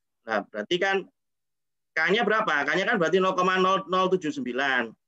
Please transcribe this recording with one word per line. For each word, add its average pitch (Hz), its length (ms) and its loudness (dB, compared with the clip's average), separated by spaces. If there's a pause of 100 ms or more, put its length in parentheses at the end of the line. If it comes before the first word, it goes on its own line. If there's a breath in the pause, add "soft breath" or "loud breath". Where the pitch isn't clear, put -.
(260)
Nah, 110 200 -2
berarti 135 360 -6
kan 196 240 -2 (880)
K-nya 175 320 2
berapa? 165 400 0
K-nya 170 200 0
kan 233 120 0
berarti 185 240 2
nol 185 160 0
koma 185 240 2
nol 185 280 2
nol 185 240 2
tujuh 156 200 -2
sembilan. 127 560 -2 (180)